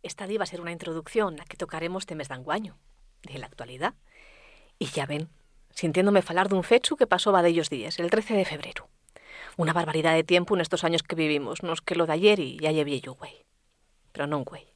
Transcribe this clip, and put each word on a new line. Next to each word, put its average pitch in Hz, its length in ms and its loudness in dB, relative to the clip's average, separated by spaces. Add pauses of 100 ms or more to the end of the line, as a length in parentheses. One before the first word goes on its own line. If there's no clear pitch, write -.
Esta - 180 -12
diva 202 200 -2
será 175 160 -10
una 170 100 -8
introducción 165 680 -4
a - 20 -18
que - 140 -20
tocaremos 170 480 -6
temas 151 240 -10
d'anguaño, 147 480 -6 (460)
de 135 160 -16
la 113 80 -12
actualidad. 127 460 -6 (880)
Y 139 60 -4
ya 139 200 -4
ven, 151 220 -4 (420)
sintiéndome 185 520 4
falar 180 260 0
dun 190 160 2
fechu 247 320 4
que 247 120 4
pasó 196 260 2
va 180 100 6
dellos 165 260 4
días, 135 300 -6
el 175 100 -2
trece 214 240 0
de 190 120 2
febrero. - 420 -10 (720)
Una 160 160 0
barbaridad 160 420 2
de 160 80 4
tiempo 175 320 4
en 180 60 2
estos 165 240 -2
años 165 180 2
que - 140 -6
vivimos, 151 440 -2
nos 165 200 -4
que - 140 -4
lo 170 100 2
de 160 80 0
ayer 196 260 6
y 139 180 -6
ya 156 140 0
lle 156 140 2
viejo, 131 340 -6
güey. - 240 -18 (680)
Pero 143 140 -6
non, 147 200 -4
güey. - 280 -18